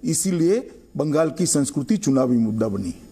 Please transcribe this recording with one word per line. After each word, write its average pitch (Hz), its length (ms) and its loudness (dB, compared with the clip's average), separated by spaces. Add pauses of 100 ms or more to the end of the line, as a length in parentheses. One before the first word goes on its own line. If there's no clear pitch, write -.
इसीलिए 180 640 0 (260)
बंगाल 151 340 0
की 180 160 -2
संस्कृति 143 500 0
चुनावी 131 400 2
मुद्दा 113 320 0
बनी 98 220 -4
है - 220 -12